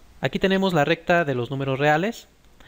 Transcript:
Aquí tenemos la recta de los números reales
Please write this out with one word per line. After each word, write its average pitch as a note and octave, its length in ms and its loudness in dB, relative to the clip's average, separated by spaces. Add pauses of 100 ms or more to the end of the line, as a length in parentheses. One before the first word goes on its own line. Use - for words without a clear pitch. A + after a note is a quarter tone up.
(220)
Aquí - 180 -4
tenemos F#3+ 340 2
la D3 120 4
recta E3 400 0
de C#3 100 -2
los A#2+ 160 -4
números C3+ 260 -4
reales D3+ 520 0 (380)